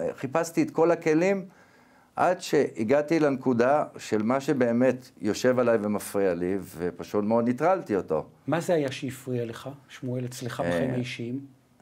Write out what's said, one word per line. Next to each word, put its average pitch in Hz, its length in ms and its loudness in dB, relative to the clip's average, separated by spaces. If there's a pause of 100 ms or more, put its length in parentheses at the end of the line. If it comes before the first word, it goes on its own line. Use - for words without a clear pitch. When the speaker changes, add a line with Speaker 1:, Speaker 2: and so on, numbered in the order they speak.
(160)
Speaker 1:
חיפשתי 160 460 -2
את 143 80 0
כל 165 200 4
הכלים, 165 540 2 (720)
עד 180 240 2
שהגעתי 147 800 2
לנקודה 135 640 4 (140)
של 107 240 -2
מה 127 180 0
שבאמת 127 720 2 (100)
יושב 120 380 2
עליי 117 240 4
ומפריע 98 520 0
לי, 90 240 -2 (180)
ופשוט 92 480 -4
מאוד 113 200 2
ניטרלתי 147 520 0
אותו. 78 300 -2 (200)
Speaker 2:
מה 156 140 -2
זה 180 140 0
היה 139 180 0
שהפריע 123 520 -6
לך, 113 240 -12 (200)
שמואל, 127 360 -8
אצלך 123 360 -8
Speaker 1:
אה, 160 80 -2
Speaker 2:
בחיים 160 220 0
האישיים? 123 500 -6 (420)